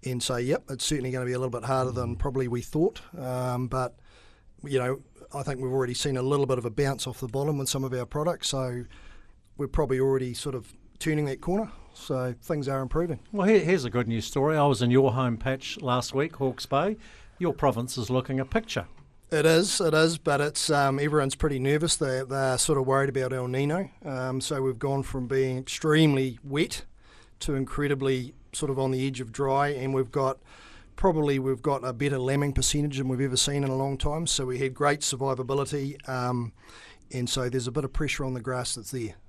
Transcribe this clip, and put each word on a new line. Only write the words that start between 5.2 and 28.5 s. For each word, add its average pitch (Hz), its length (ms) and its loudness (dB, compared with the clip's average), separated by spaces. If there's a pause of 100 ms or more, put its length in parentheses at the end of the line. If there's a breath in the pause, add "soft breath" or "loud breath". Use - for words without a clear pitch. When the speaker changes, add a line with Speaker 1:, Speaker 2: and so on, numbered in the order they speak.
Speaker 1:
I 143 100 -6
think 135 180 -4
we've 131 120 -2
already 127 220 0
seen 135 220 -2
a 127 60 0
little 139 240 2
bit 127 120 0
of 117 60 -6
a 117 60 -4
bounce 139 360 0
off 127 140 -8
the 131 80 -8
bottom 143 300 -2
with 135 100 -2
some 135 160 0
of 127 100 -2
our 123 120 -2
products, 156 420 -2
so 127 360 -4 (720 soft breath)
we're 143 120 -4
probably 131 320 2
already 131 340 2
sort 135 200 -6
of 120 200 -10 (240)
turning 151 280 2
that 135 140 -4
corner. 202 300 0 (240 loud breath)
So 127 480 -4
things 147 260 -2
are 135 120 -2
improving. 156 400 -2 (120)
Speaker 2:
Well, 202 160 2
here, 214 120 8
here's 160 240 2
a 123 60 -2
good 120 180 2
news 113 160 0
story. 147 320 2
I 147 100 6
was 131 140 4
in 120 100 4
your 131 220 8
home 123 240 0
patch 131 460 -4
last 123 320 0
week, 156 220 0
Hawke's 131 300 -2
Bay. 175 300 0 (420 loud breath)
Your 175 140 0
province 127 460 0
is 113 120 -4
looking 131 300 0
a 131 40 -2
picture. 220 420 -2 (440)
Speaker 1:
It 156 160 4
is, 160 340 4
it 160 140 4
is, 160 240 6
but 143 220 2
it's, 147 300 0
um, 139 280 4
everyone's 147 380 2
pretty 147 220 0
nervous. 151 380 2
They, 131 320 0
they're 135 300 0
sort 147 200 2
of 131 80 2
worried 135 240 4
about 127 220 0
El 127 160 -2
Nino. 143 400 0 (160)
Um, 131 360 -4
so 135 220 -2
we've 131 160 0
gone 139 240 0
from 131 240 -4
being 131 320 2
extremely 139 840 4
wet 143 420 -4 (560 soft breath)
to 151 140 -2
incredibly 135 800 0 (180)